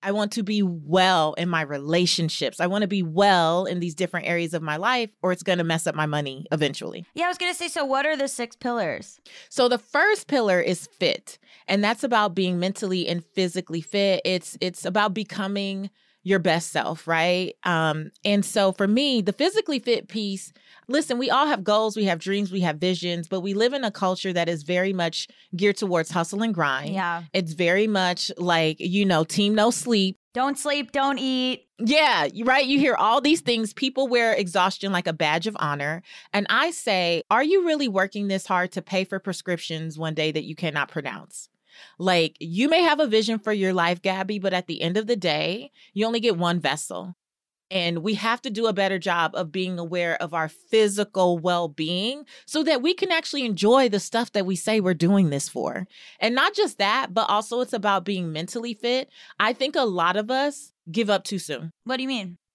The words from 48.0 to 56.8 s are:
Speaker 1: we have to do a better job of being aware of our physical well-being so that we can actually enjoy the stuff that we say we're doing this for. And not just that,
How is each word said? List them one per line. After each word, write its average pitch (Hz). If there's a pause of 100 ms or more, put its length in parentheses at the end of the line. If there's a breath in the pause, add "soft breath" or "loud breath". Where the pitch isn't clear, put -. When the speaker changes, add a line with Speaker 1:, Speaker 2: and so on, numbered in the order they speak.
Speaker 1:
we 208
have 226
to 262
do 226
a 220
better 190
job 170
of 165
being 185
aware 170
of 156
our 160
physical 202
well-being 175 (220 loud breath)
so 311
that 285
we 330
can 370
actually 311
enjoy 226
the 196
stuff -
that 196
we 190
say 220
we're 185
doing 175
this 143
for. - (320 loud breath)
And 233
not 330
just 415
that, 220